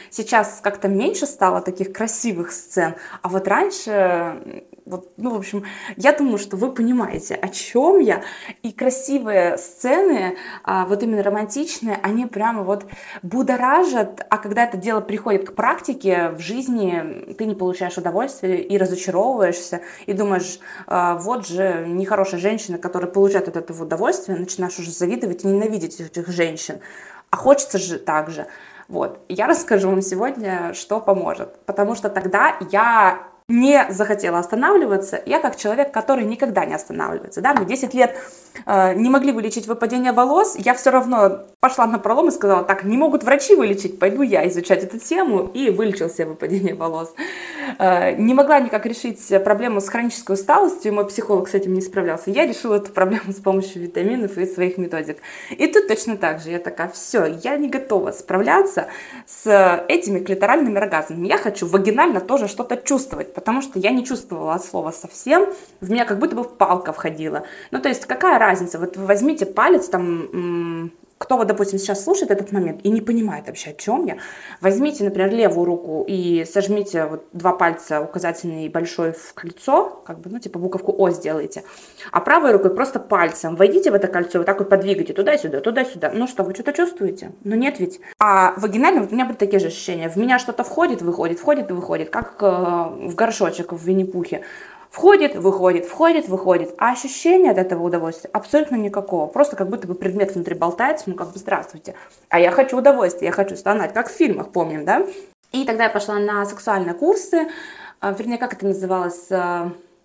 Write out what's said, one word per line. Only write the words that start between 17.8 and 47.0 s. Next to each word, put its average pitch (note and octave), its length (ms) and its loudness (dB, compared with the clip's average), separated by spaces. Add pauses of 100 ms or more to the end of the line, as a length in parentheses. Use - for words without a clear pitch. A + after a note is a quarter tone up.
удовольствия F#3 600 -2
и G3 180 0
разочаровываешься, F#3 1040 0 (260)
и G3+ 60 -4
думаешь: F#3+ 480 -2 (260)
«А, F3 300 0
вот G3 300 -6
же F3 400 -2
нехорошая F#3+ 540 0
женщина, F#3+ 380 -2
которая F3+ 320 -4
получает G3 380 4
от E3+ 80 -8
этого E3 280 -8
удовольствие», F3 540 -2 (180)
начинаешь F3+ 220 -4
уже E3+ 120 -10
завидовать F3+ 540 -2
и G3 40 2
ненавидеть G3 520 0
этих E3+ 280 -8
женщин. E3 520 -4 (500)
А - 60 2
хочется C#4 420 2
же F3 200 -4
так D#3 320 -2
же. D3+ 160 -10 (420)
Вот. - 300 -6 (100)
Я G3 180 -2
расскажу G3 440 2
вам F#3+ 100 2
сегодня, F#3+ 760 -4
что - 260 -4
поможет. F#3+ 680 -2
Потому G3+ 280 0
что G#3 140 -4
тогда G3 480 2 (140)
я A3 560 4 (220)
не C4 420 6
захотела G3 500 0
останавливаться. A#3 840 2
Я D4 140 0
как D4 180 -2
человек, C4+ 360 0
который A#3+ 320 2
никогда A3 400 0
не D#3 100 -4
останавливается, - 680 -6
да, C4+ 140 2
мне G#3+ 100 2
десять B3 300 -2
лет, B3 220 4 (500)
э, F#3+ 280 4
не A3+ 140 2
могли C4+ 220 4
вылечить A3 380 -4
выпадение B3 420 0
волос, C4 480 4
я B3 160 2
все B3+ 160 2
равно A#3 540 4 (160)
пошла B3+ 260 4
на A3+ 140 -2
пролом C4 280 2
и - 40 2
сказала: F#3+ 320 2
«Так, F#3+ 180 0
не G#3 140 0
могут D4 260 4
врачи C#4 320 6
вылечить, G3+ 460 2
пойду G#3+ 220 2
я F#3 260 4
изучать F3 340 0
эту G3 160 -10
тему», D4 560 0
и B3+ 160 2
вылечил F#3 400 0
себе E3 160 -4
выпадение D#3+ 480 -2
волос. E3 400 -6 (640)